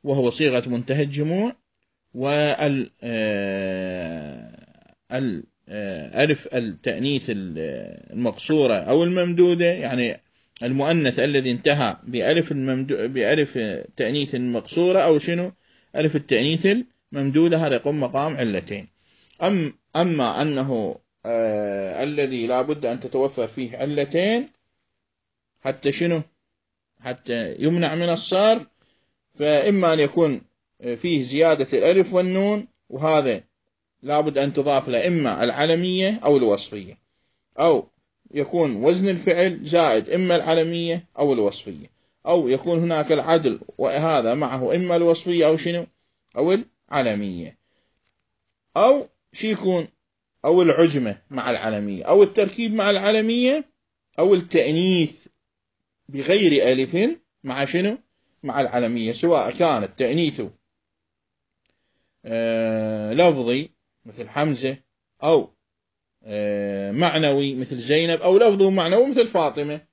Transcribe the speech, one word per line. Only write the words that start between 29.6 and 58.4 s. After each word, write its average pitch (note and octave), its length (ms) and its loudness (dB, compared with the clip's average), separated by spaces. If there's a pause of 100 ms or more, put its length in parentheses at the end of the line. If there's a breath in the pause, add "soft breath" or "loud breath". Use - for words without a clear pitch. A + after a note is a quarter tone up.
أن D#3 80 2
يكون D3 400 2 (560)
فيه D3+ 260 -2
زيادة C#3 560 2
الألف F3+ 340 4
والنون، F#3+ 540 0 (240)
وهذا C3+ 520 0 (600)
لا D3 180 0
بد D3 180 -2
أن C#3 140 0
تضاف C#3 360 0
له A#2+ 180 0
إما C3+ 380 0
العلمية F3+ 800 0
أو D3 120 4
الوصفية، G2+ 600 0 (600)
أو D3 300 2 (460)
يكون C#3+ 420 0
وزن F3 320 2
الفعل F3+ 560 0
زائد D3 460 2
إما F3 260 2
العلمية E3 680 0 (140)
أو C#3 140 2
الوصفية، G2+ 540 -2 (400)
أو D#3+ 220 2
يكون D#3+ 300 0
هناك D#3+ 340 0
العدل D3+ 480 2 (180)
وهذا C3+ 560 0
معه C3 400 -2
إما F3 220 0
الوصفية E3+ 500 2
أو D#3+ 100 4
شنو؟ E3+ 300 -4 (500)
أو F3 220 2 (340)
العلمية، G#2 640 -2 (1160)
أو B3 320 4 (240)
شي - 180 -4
يكون، F#3 380 -2 (560)
أو F3 180 6
العجمة D3 560 0 (120)
مع B2 200 -6
العلمية، G#2 540 -4
أو G3 180 6
التركيب G#3 520 0
مع G#3 160 2
العلمية، A3 760 0 (540)
أو F#3 160 6
التأنيث E3+ 920 0 (840)
بغير C#3+ 640 2
ألفٍ E3+ 460 0 (260)
مع C3+ 200 -4
شنو؟ F#3+ 340 -2 (440)